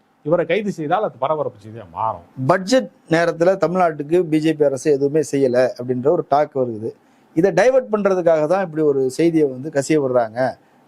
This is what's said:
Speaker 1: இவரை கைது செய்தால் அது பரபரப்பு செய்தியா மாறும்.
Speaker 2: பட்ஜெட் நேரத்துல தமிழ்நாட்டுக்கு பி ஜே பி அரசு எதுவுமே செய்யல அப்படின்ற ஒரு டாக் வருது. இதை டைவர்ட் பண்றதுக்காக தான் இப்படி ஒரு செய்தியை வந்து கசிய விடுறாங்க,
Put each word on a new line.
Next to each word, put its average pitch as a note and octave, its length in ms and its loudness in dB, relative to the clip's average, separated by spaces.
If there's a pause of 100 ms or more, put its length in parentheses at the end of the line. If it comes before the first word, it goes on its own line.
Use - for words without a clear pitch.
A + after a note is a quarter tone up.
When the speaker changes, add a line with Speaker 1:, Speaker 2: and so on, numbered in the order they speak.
(220)
Speaker 1:
இவரை E3 240 0
கைது G3 260 -2
செய்தால் E3 300 -2
அது D#3 160 -6
பரபரப்பு C3+ 400 -4 (100)
செய்தியா G#2+ 240 -18
மாறும். F#2+ 300 -4 (240)
Speaker 2:
பட்ஜெட் G3 420 2 (200)
நேரத்துல E3+ 480 2
தமிழ்நாட்டுக்கு E3 680 0
பி D#3 160 0
ஜே D#3 140 0
பி D3 120 0
அரசு C#3 280 0
எதுவுமே C#3 280 0 (120)
செய்யல B2+ 440 2
அப்படின்ற B2+ 320 -4
ஒரு E3 200 0
டாக் C#3+ 300 0
வருது. A2+ 320 -4 (440)
இதை F3 180 2
டைவர்ட் A#3 400 2
பண்றதுக்காக F3+ 540 2
தான் F#3+ 180 0
இப்படி D#3 180 -4
ஒரு C3+ 280 2
செய்தியை D#3+ 360 2
வந்து C3 240 -6
கசிய D3 300 0
விடுறாங்க, B2 520 0 (360)